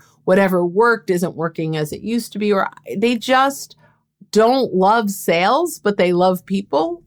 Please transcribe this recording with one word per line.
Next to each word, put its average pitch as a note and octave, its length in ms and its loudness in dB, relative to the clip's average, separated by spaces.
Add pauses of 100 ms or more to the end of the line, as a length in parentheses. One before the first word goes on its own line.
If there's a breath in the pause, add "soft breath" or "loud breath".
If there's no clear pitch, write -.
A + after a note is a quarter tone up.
(240 soft breath)
whatever F#3 420 2
worked G#3+ 460 0
isn't F3 240 -2
working D#3+ 420 -4
as D3+ 160 -4
it - 80 -14
used A3+ 320 -6
to G3+ 60 -10
be, G#3 120 0
or G3 160 0 (300)
they A#3+ 180 0
just C4 600 -2 (560 soft breath)
don't A#3 420 2
love G3+ 360 2
sales, G3+ 720 0
but G3+ 180 -2
they F3+ 160 2
love F#3 320 2
people E4 600 -4